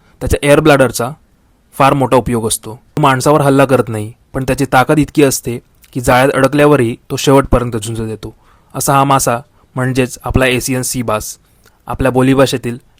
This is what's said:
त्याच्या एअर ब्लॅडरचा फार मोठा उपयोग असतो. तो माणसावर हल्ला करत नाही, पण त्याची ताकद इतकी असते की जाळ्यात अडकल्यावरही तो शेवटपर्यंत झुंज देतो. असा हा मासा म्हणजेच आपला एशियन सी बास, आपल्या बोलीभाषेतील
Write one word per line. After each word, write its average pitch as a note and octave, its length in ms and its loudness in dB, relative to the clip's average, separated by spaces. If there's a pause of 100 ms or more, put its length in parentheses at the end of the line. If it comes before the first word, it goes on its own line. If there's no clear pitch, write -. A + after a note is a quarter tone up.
(220)
त्याच्या - 220 -4
एअर C#3+ 160 4
ब्लॅडरचा C3+ 500 2 (680)
फार C#3 180 2
मोठा C3+ 240 2
उपयोग A2+ 300 -2
असतो. A2 280 -8
तो - 260 -8
माणसावर C#3+ 400 2
हल्ला C#3 240 4
करत B2 240 0
नाही, G#2+ 220 -8 (220)
पण C3+ 100 -6
त्याची C3 300 -2
ताकद D3+ 260 2
इतकी C#3+ 240 0
असते B2 340 -2 (360)
की C3 80 -6
जाळ्यात B2+ 340 2
अडकल्यावरही C3+ 600 2 (160)
तो C#3 40 -6
शेवटपर्यंत C3 600 0
झुंज A2+ 260 -8
देतो. A2 320 -10 (400)
असा C#3 200 -2
हा C#3 100 4
मासा C3+ 340 0 (380)
म्हणजेच B2+ 480 -2
आपला C3 220 0
एशियन B2+ 360 -2
सी B2+ 200 -6
बास, A2 360 -6 (500)
आपल्या C3 240 -2
बोलीभाषेतील C3 680 0 (220)